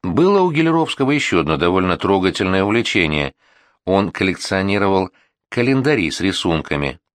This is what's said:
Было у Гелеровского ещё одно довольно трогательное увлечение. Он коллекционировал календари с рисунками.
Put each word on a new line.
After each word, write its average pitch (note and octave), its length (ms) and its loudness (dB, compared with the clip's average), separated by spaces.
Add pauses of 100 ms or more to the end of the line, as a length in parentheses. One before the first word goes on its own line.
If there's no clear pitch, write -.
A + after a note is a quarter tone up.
Было F3+ 400 2
у F3 100 0
Гелеровского D#3+ 600 0
ещё G2 280 0
одно D2+ 160 0
довольно F2+ 400 2
трогательное F#2+ 640 0
увлечение. F2+ 720 0 (540)
Он F#2+ 240 2
коллекционировал F#2+ 1000 -2 (380)
календари B2+ 640 0
с - 100 -8
рисунками. D#2 800 -2 (140)